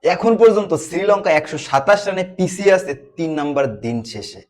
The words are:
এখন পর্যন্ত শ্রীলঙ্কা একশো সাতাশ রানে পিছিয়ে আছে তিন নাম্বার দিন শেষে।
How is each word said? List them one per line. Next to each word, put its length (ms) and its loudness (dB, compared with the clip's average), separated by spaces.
এখন 280 2
পর্যন্ত 300 4
শ্রীলঙ্কা 540 0
একশো 180 -8
সাতাশ 400 2
রানে 160 -4
পিছিয়ে 400 2
আছে 140 -4
তিন 120 -4
নাম্বার 260 -2
দিন 140 -4
শেষে। 380 -16